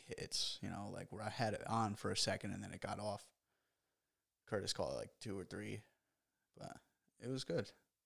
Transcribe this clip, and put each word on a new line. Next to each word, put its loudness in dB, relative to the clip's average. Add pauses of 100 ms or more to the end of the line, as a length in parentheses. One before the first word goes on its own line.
(180)
hits, 0
you -2
know, -2
like, -6
where -4
I -2
had 4
it -2
on 4
for 0
a 2
second, 4
and -4
then -6
it -8
got -2
off. -2 (1200)
Curtis 2
caught, 2
like, -4 (120)
two -4
or -2
three, -6 (760)
but -10 (440)
it -4
was 0
good. 0 (340)